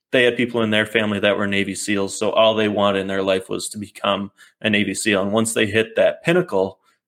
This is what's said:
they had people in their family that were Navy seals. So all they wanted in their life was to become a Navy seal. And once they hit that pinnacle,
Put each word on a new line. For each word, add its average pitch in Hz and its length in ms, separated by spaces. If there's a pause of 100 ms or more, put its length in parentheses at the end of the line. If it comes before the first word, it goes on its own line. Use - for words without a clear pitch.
(120)
they 127 140
had 120 120
people 120 240
in 110 80
their 107 160
family 107 340
that 101 180
were 101 100
Navy 98 260
seals. 98 420
So 107 140
all 110 240
they 107 160
wanted 101 300
in 95 80
their 98 160
life 95 260
was 95 200
to 107 100
become 101 520 (300)
a 110 80
Navy 101 240
seal. 98 300
And 101 100
once 113 220
they 113 100
hit 110 300
that - 280
pinnacle, 170 560 (280)